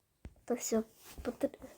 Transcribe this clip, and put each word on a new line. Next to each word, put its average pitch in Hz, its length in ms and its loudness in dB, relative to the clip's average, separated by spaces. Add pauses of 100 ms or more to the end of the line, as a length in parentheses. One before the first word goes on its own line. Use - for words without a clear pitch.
(460)
Та - 80 2
все, 226 300 2 (380)
потр-, - 380 0 (180)